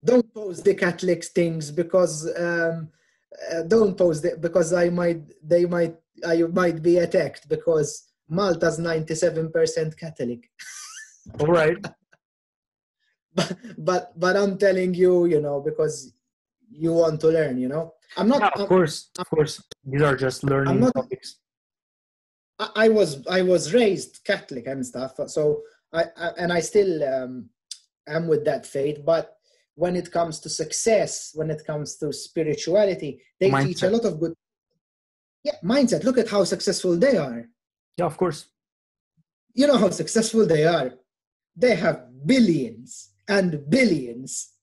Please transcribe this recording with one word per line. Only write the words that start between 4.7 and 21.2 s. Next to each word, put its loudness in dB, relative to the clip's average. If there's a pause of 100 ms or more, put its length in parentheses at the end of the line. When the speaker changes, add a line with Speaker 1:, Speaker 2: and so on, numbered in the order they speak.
Speaker 1:
I 4
might, -2 (260)
they 4
might, -2 (300)
I 2
might 0
be 4
attacked 0
because -2 (220)
Malta's 0
ninety-seven -2
percent 0
Catholic. -10 (440)
<laughs> -20
Speaker 2:
All 0
right. 4 (1600)
Speaker 1:
But, -4 (200)
but, -4
but 0
I'm 0
telling 0
you, 4
you 2
know, -4
because -4 (580)
you -2
want 2
to 4
learn, 2
you -4
know. -6 (240)
I'm 2
not, 4
Speaker 2:
Yeah, 2
of -4
Speaker 1:
I'm, -2
Speaker 2:
course, 2 (100)
of -8
Speaker 1:
I'm -2
Speaker 2:
course. 0 (240)
These -2
are 4
just -4
learning 2
Speaker 1:
I'm 2
not, 4
Speaker 2:
topics. -8 (1200)